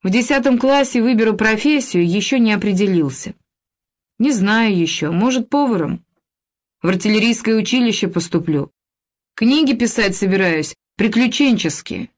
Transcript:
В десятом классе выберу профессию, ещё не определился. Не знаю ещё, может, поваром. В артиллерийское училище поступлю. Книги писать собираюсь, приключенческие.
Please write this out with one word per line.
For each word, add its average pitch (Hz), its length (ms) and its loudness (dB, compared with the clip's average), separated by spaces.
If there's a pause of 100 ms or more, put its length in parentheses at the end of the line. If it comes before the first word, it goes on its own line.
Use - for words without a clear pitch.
В - 20 0
десятом 247 480 2
классе 269 440 2
выберу 226 340 2
профессию, 220 720 0
ещё 202 300 0
не 226 160 2
определился. 185 840 -2 (840)
Не 269 120 2
знаю 214 420 2
ещё, 165 380 -2
может, 240 380 0
поваром. 226 560 -2 (760)
В 160 60 -2
артиллерийское 214 680 0
училище 220 540 0
поступлю. 165 640 -4 (640)
Книги 277 380 2
писать 220 420 -2
собираюсь, 185 600 0 (200)
приключенческие. 226 1120 0 (100)